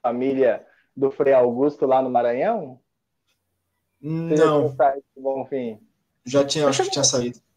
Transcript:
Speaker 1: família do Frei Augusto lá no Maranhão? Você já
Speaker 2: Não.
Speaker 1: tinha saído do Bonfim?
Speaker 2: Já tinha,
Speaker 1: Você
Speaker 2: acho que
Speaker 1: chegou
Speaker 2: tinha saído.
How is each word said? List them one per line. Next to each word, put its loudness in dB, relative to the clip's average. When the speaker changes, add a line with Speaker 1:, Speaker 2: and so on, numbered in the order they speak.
Speaker 1:
família 0
do 0
Frei 0
Augusto 2
lá 2
no -4
Maranhão? -2
Você -2
já 4
Speaker 2:
Não. 4
Speaker 1:
tinha -4
saído 0
do -20
Bonfim? -6
Speaker 2:
Já 2
tinha, -2
Speaker 1:
Você 6
Speaker 2:
acho 0
que 2
Speaker 1:
chegou -6
Speaker 2:
tinha -2
saído. -2